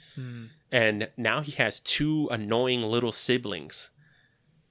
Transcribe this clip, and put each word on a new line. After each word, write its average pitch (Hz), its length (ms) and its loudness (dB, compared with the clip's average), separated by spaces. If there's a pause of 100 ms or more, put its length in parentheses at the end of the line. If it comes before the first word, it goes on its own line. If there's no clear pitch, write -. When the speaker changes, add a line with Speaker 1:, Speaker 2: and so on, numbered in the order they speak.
(180)
Speaker 1:
Mm. 120 320 -14 (220)
Speaker 2:
And 110 460 2
now 120 240 2
he 143 120 -8
has 113 260 0
two 151 520 0
annoying 120 500 0
little 113 300 0
siblings. 104 800 -2 (800)